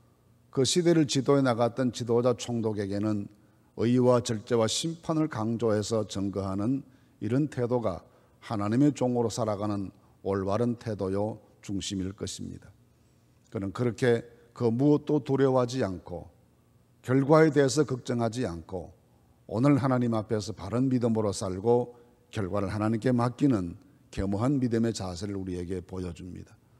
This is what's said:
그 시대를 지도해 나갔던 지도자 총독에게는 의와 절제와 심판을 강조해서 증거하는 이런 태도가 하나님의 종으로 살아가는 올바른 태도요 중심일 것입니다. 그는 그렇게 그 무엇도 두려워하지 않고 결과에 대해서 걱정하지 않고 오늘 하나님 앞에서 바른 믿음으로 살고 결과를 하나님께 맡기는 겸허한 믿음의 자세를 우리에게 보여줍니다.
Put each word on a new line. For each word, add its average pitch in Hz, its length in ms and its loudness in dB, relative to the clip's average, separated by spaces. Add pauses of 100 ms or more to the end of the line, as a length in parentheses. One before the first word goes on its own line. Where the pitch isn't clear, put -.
(500)
그 131 140 0
시대를 160 440 4
지도해 139 340 2
나갔던 120 500 2
지도자 120 420 2
총독에게는 107 920 -4 (480)
의와 123 460 4
절제와 113 460 0
심판을 160 600 -2
강조해서 110 800 -2
증거하는 98 720 -4 (380)
이런 131 280 0
태도가 117 560 -2 (360)
하나님의 120 540 2
종으로 120 360 0
살아가는 104 640 -2 (320)
올바른 101 520 0
태도요 101 640 -4 (220)
중심일 95 520 -6
것입니다. 92 580 -12 (800)
그는 98 200 -6
그렇게 120 520 2 (300)
그 - 100 -4
무엇도 143 600 2
두려워하지 131 600 2
않고 87 460 -8 (720)
결과에 143 500 6
대해서 139 320 4
걱정하지 120 640 -4
않고 85 460 -10 (540)
오늘 135 300 4
하나님 123 360 0
앞에서 107 400 -2
바른 117 360 -2
믿음으로 113 440 0
살고 110 640 0 (340)
결과를 101 420 -4
하나님께 110 380 0
맡기는 120 680 0 (340)
겸허한 107 480 0
믿음의 113 340 0
자세를 98 420 -8
우리에게 90 460 -6
보여줍니다. 90 760 -12 (220)